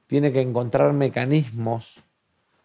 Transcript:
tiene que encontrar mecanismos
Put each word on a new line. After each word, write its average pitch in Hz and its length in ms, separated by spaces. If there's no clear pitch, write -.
tiene 143 240
que 135 80
encontrar 127 520
mecanismos 120 1080